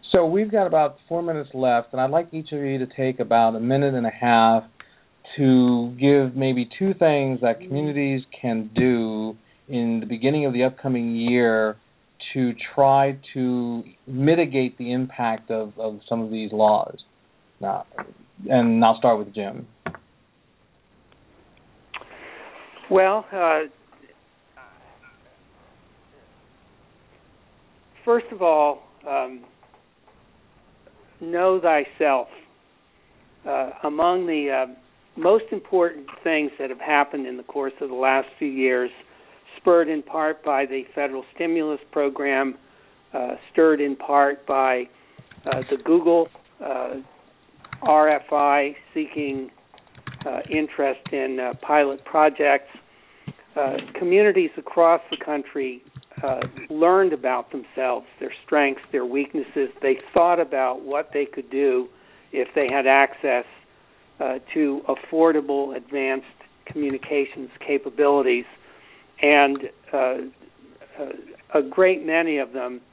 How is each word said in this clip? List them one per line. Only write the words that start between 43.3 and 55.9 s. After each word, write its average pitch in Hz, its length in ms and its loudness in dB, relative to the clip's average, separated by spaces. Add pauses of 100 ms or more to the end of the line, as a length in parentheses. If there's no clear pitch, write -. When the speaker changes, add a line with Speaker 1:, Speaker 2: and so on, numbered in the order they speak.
Speaker 2:
stirred 160 300 4
in 143 160 -2
part 139 500 2
by, 131 360 0 (640)
uh, 131 240 -4
the 135 140 -2
Google, 170 440 4 (340)
uh, 127 340 -8 (840)
R 156 280 6
F - 200 -2
I 143 460 2 (160)
seeking, 139 580 -6 (760)
uh, 131 140 -6 (100)
interest 147 500 -4 (120)
in, 131 280 -4
uh, 127 140 -6 (120)
pilot 143 380 2
projects. 147 640 2 (880)
Uh, 139 200 -2 (220)
communities 180 600 4
across 165 420 4 (100)
the - 140 -8
country, 135 580 -6 (400)